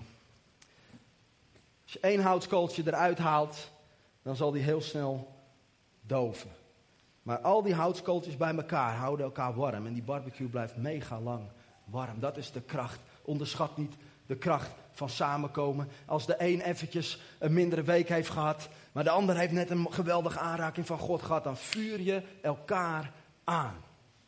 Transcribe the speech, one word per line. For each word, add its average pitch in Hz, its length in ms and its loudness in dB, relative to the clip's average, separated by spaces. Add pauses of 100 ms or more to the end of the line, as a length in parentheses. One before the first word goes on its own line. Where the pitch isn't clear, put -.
(1800)
Als - 100 -18
je - 60 -12
één 196 220 4
houtskooltje 180 640 2
eruit 165 320 2
haalt, 151 540 2 (500)
dan 131 140 -6
zal 147 160 2
die 143 100 0
heel 151 200 2
snel 135 540 -4 (680)
doven. 123 500 -2 (720)
Maar 117 140 -2
al 196 240 4
die 202 120 2
houtskooltjes 175 640 0
bij 160 180 0
elkaar 139 400 0
houden 139 300 -2
elkaar 127 300 -4
warm. 113 300 -2
En 117 80 -6
die 120 100 -6
barbecue 131 440 -6
blijft 117 300 -6
mega 131 420 -6
lang 120 220 -6 (420)
warm. 113 360 -8
Dat 143 180 -2
is 131 140 -10
de 123 100 -8
kracht. 127 380 -6 (220)
Onderschat 147 560 -4
niet 147 180 -4 (300)
de 131 120 -4
kracht 151 340 0 (200)
van 139 180 -6
samenkomen. 143 800 0 (160)
Als 151 200 0
de 170 120 4
een 175 240 2
eventjes 170 580 -4 (200)
een 151 140 4
mindere 170 300 4
week 170 260 4
heeft 165 200 2
gehad, 151 380 -2 (240)
maar 147 120 0
de 160 60 6
ander 185 280 6
heeft 170 160 2
net 175 160 2
een 170 240 2
geweldige 170 460 2
aanraking 165 460 -2
van 165 140 -4
God 165 220 0
gehad, 156 220 0
dan 135 140 -4
vuur 214 440 -4
je 190 200 0 (200)
elkaar 156 680 -2 (320)
aan. 123 400 -2 (440)